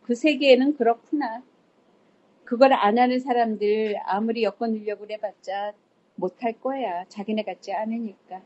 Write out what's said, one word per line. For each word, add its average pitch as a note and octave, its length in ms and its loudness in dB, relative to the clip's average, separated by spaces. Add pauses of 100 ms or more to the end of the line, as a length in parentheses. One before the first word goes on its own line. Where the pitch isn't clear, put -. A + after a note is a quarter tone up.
그 A#3+ 120 -2
세계에는 C#4 600 4
그렇구나. A#3 640 -2 (1000)
그걸 C4 300 4
안 G#3 260 4
하는 B3 200 4
사람들 G#3+ 880 0
아무리 A3 380 -2
여권 A3 300 -2
늘려고 G#3 360 -8
해봤자 G#3 640 -8 (420)
못할 A3+ 440 -6
거야. A3+ 480 -4
자기네 G#3+ 360 -4
같지 G3 280 -10
않으니까. G#3+ 760 -8